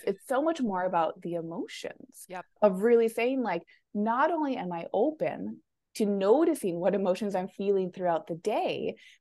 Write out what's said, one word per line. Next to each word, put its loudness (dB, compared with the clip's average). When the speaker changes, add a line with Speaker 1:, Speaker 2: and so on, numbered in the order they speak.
Speaker 1:
It's -4
so 2
much 0
more 0
about 0
the -6
emotions -10
Speaker 2:
Yep. -12
Speaker 1:
of 4
really 6
saying, -2
like, -4
not 2
only -2
am -6
I -6
open -2
to 0
noticing 2
what 2
emotions 0
I'm -2
feeling -2
throughout -2
the -6
day, -2